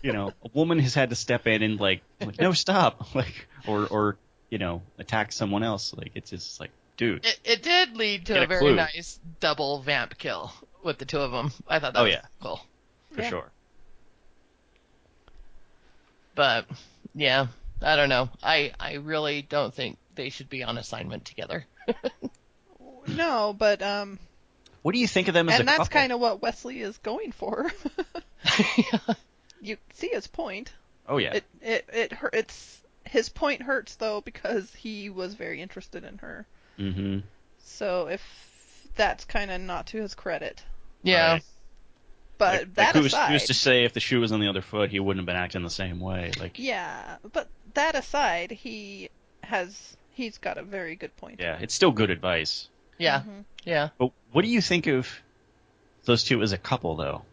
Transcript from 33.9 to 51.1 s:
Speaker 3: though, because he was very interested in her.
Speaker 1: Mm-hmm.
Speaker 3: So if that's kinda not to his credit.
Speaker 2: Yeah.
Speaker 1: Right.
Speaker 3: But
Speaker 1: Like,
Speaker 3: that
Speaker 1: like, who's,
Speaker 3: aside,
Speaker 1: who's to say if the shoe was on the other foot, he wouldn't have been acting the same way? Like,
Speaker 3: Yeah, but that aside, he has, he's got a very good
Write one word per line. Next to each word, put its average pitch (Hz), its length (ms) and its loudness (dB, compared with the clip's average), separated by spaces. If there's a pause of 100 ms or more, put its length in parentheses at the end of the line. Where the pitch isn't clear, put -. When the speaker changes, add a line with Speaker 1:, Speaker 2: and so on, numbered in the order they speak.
Speaker 3:
though, 214 280 -4
because - 520 -6
he 208 340 -10
was 185 260 -8
very 165 280 -10
interested 185 400 -14
in 202 160 -16
her. - 280 -14 (340)
Speaker 1:
Mm-hmm. 98 400 -2 (400)
Speaker 3:
So 269 480 -4
if 185 140 -6 (760)
that's - 280 0
kinda 202 340 -2
not 180 300 -6
to 220 140 -6
his 202 140 -8
credit. - 480 -6 (400)
Speaker 2:
Yeah. 165 300 8
Speaker 1:
Right. 160 100 -2 (960)
Speaker 3:
But 190 200 4
Speaker 1:
Like, 170 160 -6
Speaker 3:
that 202 120 6
Speaker 1:
like, - 80 4 (100)
who's, 131 80 4
Speaker 3:
aside, - 180 4
Speaker 1:
who's 147 140 4
to 131 100 0
say 123 300 6
if 117 80 2
the 113 80 -4
shoe 123 200 2
was 113 120 2
on 110 80 2
the 104 80 2
other 95 140 -2
foot, 104 280 0
he 98 80 -2
wouldn't 98 220 0
have 87 120 -4
been 90 80 0
acting 90 220 -4
the 85 80 -6
same 90 300 -6
way? 90 400 -4
Like, 92 180 -10
Speaker 3:
Yeah, 196 600 -8 (140)
but - 140 -4 (280)
that 302 200 2
aside, 214 560 0
he 202 600 -14 (340)
has, 196 520 -6 (140)
he's 233 280 -8
got 185 200 -6
a 185 60 -12
very 180 320 -8
good - 220 -14